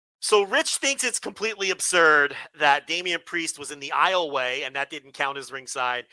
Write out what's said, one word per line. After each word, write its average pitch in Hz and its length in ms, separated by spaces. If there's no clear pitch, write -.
So 415 220
Rich 403 340
thinks 277 280
it's 240 160
completely 196 500
absurd 156 640
that 147 300
Damian 175 360
Priest 165 340
was 139 120
in 143 80
the 143 160
aisleway 143 720
and 131 80
that 139 160
didn't 139 240
count 139 240
as 123 140
ringside, 127 600